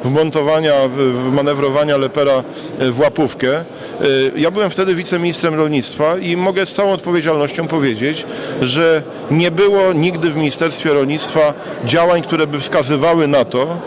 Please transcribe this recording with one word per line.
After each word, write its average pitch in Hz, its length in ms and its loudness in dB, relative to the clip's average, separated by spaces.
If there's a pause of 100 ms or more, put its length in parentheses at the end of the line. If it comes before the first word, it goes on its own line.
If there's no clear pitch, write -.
wmontowania, 156 680 2 (140)
w-, 127 420 0
wmanewrowania 143 680 0
Lepera, 135 460 0 (380)
y, 127 100 0
w 120 80 -4
łapówkę”. 143 600 0
Y, 135 760 -2
ja 160 160 0
byłem 196 180 -2
wtedy 190 260 0
wiceministrem 170 600 -2
rolnictwa 151 640 0
i 175 200 -2
mogę 185 280 0
z - 80 -10
całą 196 200 0
odpowiedzialnością 165 760 -2
powiedzieć, 139 580 -2 (360)
że 151 400 2 (300)
nie 170 200 2
było 190 420 4
nigdy 165 380 0
w 143 40 -6
Ministerstwie 156 580 0
Rolnictwa 147 600 2 (320)
działań, 170 360 2
które 156 260 0
by 147 120 -6
wskazywały 151 680 2
na 139 180 4
to 151 420 -2